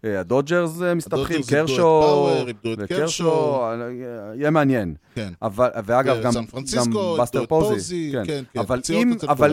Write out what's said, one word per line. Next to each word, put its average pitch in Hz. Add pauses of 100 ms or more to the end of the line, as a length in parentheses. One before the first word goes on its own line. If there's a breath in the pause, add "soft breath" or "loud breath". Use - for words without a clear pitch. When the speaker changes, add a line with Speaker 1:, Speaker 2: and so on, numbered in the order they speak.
Speaker 1:
אה, 101
הדודג'רס, 160
אה, 175
מסתבכים, 160
Speaker 2:
הדודג'רס 127
איבדו 147
את 160
Speaker 1:
קרשו, 143
Speaker 2:
פאוור, 147
איבדו 113
את 110
Speaker 1:
וקרשו, 104
Speaker 2:
קרשו. 160
Speaker 1:
אה, 113 (600)
יהיה 147
מעניין. 131 (200 soft breath)
Speaker 2:
כן. 104 (100)
Speaker 1:
אבל, 113 (160)
ואגב, 127
Speaker 2:
אה, 110
Speaker 1:
גם, 123
Speaker 2:
סן 117
פרנסיסקו, 123
Speaker 1:
גם 123
בסטר 127
Speaker 2:
איבדו 117
את -
Speaker 1:
פוזי, 208
Speaker 2:
פוזי, 170
Speaker 1:
כן. 123
Speaker 2:
כן, 147 (100)
כן, 120
Speaker 1:
אבל 123
Speaker 2:
פציעות 165
Speaker 1:
אם, 240
Speaker 2:
אצל 226
Speaker 1:
אבל 147